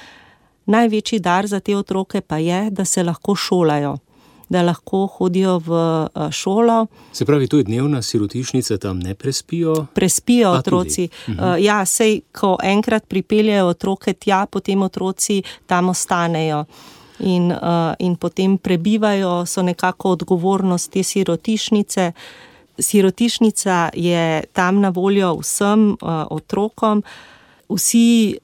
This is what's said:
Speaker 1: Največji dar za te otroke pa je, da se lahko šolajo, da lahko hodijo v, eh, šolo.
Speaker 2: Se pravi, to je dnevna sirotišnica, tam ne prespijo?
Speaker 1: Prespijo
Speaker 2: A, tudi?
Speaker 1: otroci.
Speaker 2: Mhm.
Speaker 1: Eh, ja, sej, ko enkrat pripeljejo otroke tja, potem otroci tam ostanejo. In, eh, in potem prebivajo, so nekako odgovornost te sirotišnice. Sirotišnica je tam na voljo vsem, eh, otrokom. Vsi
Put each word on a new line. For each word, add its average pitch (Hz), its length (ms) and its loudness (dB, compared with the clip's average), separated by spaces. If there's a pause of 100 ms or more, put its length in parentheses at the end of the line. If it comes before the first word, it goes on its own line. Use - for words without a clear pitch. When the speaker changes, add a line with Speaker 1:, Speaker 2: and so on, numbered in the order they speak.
(640)
Speaker 1:
Največji 214 540 2
dar 185 280 0
za 202 120 -4
te 202 180 -2
otroke 190 440 -4
pa 151 160 -6
je, 180 320 -2
da 190 160 -4
se 180 180 0
lahko 175 320 -2
šolajo, 147 640 0 (520)
da 180 120 2
lahko 175 460 -2
hodijo 185 520 0
v, 165 120 -6 (440)
eh, 156 160 -4
šolo. 226 560 0 (260)
Speaker 2:
Se - 120 -4
pravi, 139 220 2
to 147 100 2
je 135 60 4
dnevna 127 380 -2
sirotišnica, 120 760 -2
tam 95 220 -4
ne 92 160 -6
prespijo? 156 800 -4
Speaker 1:
Prespijo 208 560 2
Speaker 2:
A, 170 120 2
tudi? - 140 0
Speaker 1:
otroci. 180 340 -2 (200)
Speaker 2:
Mhm. 104 100 -4
Speaker 1:
Eh, 180 240 2
ja, 208 220 2
sej, 214 360 2 (100)
ko 190 320 0
enkrat 214 440 0
pripeljejo 202 580 2
otroke 190 480 -2
tja, 196 320 0
potem 196 360 -2
otroci 190 640 -2 (220)
tam 180 240 2
ostanejo. 160 760 -2 (540)
In, 180 320 0
eh, - 60 -2 (420)
in 180 160 -2
potem 190 420 0
prebivajo, 190 880 0
so 190 160 -4
nekako 180 480 0
odgovornost 185 800 0
te 190 120 0
sirotišnice. 196 1080 -2 (680)
Sirotišnica 190 1120 2
je 165 500 0 (100)
tam 190 260 2
na 202 100 2
voljo 185 500 0
vsem, 208 520 2
eh, - 40 -2 (340)
otrokom. 208 760 -2 (640)
Vsi 226 760 2